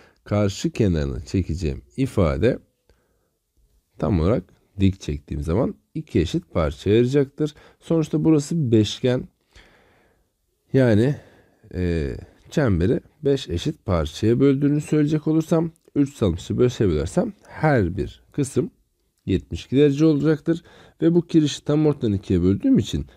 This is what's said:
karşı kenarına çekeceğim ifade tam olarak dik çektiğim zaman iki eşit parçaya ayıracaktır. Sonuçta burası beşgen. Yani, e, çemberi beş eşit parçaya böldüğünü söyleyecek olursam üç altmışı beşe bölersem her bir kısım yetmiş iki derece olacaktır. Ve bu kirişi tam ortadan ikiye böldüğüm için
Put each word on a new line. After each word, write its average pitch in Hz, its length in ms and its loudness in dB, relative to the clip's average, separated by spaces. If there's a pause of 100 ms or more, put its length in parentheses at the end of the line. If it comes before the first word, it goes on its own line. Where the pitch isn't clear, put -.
(240)
karşı 104 480 -2
kenarına 78 480 0
çekeceğim 85 600 -4 (160)
ifade 98 640 0 (1400)
tam 78 220 0
olarak 110 240 0 (360)
dik 98 220 0
çektiğim 73 420 -8
zaman 101 320 -2 (180)
iki 160 260 -4
eşit - 320 -4
parçaya 80 400 -2
ayıracaktır. 135 640 0 (240)
Sonuçta 160 440 -2
burası 156 480 0
beşgen. 123 560 0 (1500)
Yani, 127 420 4 (580)
e, 82 420 -2 (340)
çemberi 113 500 0 (240)
beş 139 260 0
eşit - 360 -6
parçaya 104 540 0
böldüğünü 143 420 2
söyleyecek 151 460 -2
olursam 160 440 0 (240)
üç 139 280 0
altmışı 101 360 -2
beşe 123 280 2
bölersem 87 460 -2 (140)
her 113 500 0
bir - 340 -8
kısım 139 400 -4 (540)
yetmiş 98 400 -4
iki 123 120 -2
derece 147 280 4
olacaktır. 156 580 0 (380)
Ve 170 140 2
bu 170 120 2
kirişi 151 380 0
tam 151 200 0
ortadan 135 280 0
ikiye 92 280 0
böldüğüm 104 380 2
için 76 260 -4 (120)